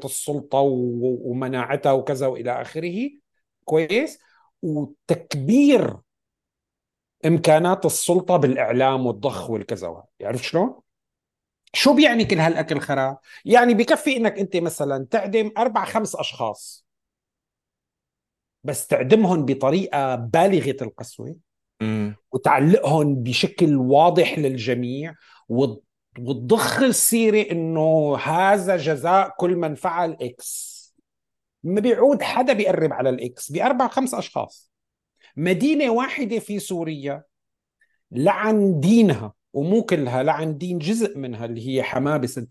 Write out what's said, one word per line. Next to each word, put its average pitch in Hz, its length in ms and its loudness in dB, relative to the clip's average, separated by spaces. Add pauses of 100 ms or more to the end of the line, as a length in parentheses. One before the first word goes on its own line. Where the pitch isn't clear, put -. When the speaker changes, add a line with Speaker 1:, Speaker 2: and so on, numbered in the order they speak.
Speaker 1:
السلطة 139 540 -4
و-، 123 600 0 (120)
ومناعتها 131 600 -2
وكذا 135 360 0
وإلى 120 340 -4
آخره. 175 480 -8 (560)
كويس؟ 180 540 0 (420)
وتكبير 165 1400 0 (1300)
إمكانات 165 600 4
السلطة 180 520 2
بالإعلام 131 680 0
والضخ 107 440 -4
والكذا 101 380 -8
وهذا. 85 180 -14 (160)
عرفت 117 220 -6
شلون؟ 185 320 -2 (960)
شو - 200 4
بيعني 240 320 4
كل 185 140 0
هالأكل 160 400 0
خرا؟ 135 380 -4 (280)
يعني 240 280 6
بكفي 262 440 2
إنك 214 220 -2
أنت 185 180 -4
مثلا 139 540 -4
تعدم 214 460 -2
أربع 220 280 0
خمس 214 300 -4
أشخاص، - 720 -8 (1800)
بس 147 240 -8
تعدمهم 170 580 2
بطريقة 135 720 0
بالغة 135 640 0
القسوة، 117 540 -12 (460)
Speaker 2:
مم. 107 340 -4 (160)
Speaker 1:
وتعلقهم 147 840 2
بشكل 131 600 0
واضح 151 640 4
للجميع، 131 760 -4 (340)
وت-، 120 340 -2 (360)
وتضخ 123 640 0
السيرة 220 680 2
إنه 160 680 2
هذا 185 600 2
جزاء 160 600 0
كل 180 180 0
من 160 200 -4
فعل 170 460 -4
إكس. - 520 -12 (920)
ما 190 180 -2
بيعود 240 400 4
حدا 254 320 0
بيقرب 165 400 0
على 131 160 0
الإكس، - 420 -6
بأربع 247 360 0
خمس 269 260 -4
أشخاص. - 580 -10 (640)
مدينة 233 520 0
واحدة 233 500 -4
في 208 200 -8
سوريا 156 640 -8 (880)
لعن 196 680 2
دينها، 156 540 4 (200)
ومو 185 300 0
كلها، 131 400 -2
لعن 156 340 -2
دين 180 200 -6
جزء 196 400 -2
منها 120 280 -8
اللي 117 220 -8
هي 131 160 -2
حما 143 340 -2
بسنة 123 340 -6